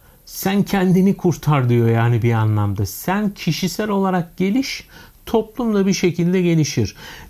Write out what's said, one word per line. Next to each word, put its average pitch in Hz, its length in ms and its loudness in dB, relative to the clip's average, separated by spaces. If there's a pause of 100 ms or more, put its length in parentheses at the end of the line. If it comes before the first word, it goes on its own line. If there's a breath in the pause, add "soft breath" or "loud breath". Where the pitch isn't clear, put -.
(260 soft breath)
Sen 196 380 -2
kendini 190 540 2
kurtar 143 520 0
diyor 117 200 4
yani 117 320 2
bir 117 120 2
anlamda. 107 520 0
Sen 196 440 -4
kişisel 190 600 -4
olarak 185 480 -2
geliş, 208 500 -2 (380 loud breath)
toplum 220 500 -2
da 196 120 2
bir 196 60 2
şekilde 175 480 0
gelişir. 156 540 0 (340 loud breath)